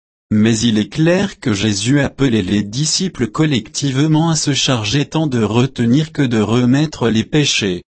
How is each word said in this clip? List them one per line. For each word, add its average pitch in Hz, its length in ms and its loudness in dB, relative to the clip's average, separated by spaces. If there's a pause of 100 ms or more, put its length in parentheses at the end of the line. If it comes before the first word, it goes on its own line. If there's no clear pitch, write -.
(340)
Mais 110 260 4
il 113 180 2
est 107 100 -2
clair 175 520 0
que 123 120 -2
Jésus 104 480 0
appelait 127 400 0
les 101 220 0
disciples 127 640 -4
collectivement 151 1040 0
à 160 60 0
se 147 180 -2
charger 123 500 -2
tant 156 220 -2
de 127 160 0
retenir 123 680 0
que - 120 -4
de 120 180 0
remettre 123 720 2
les 110 140 0
péchés. 107 640 -2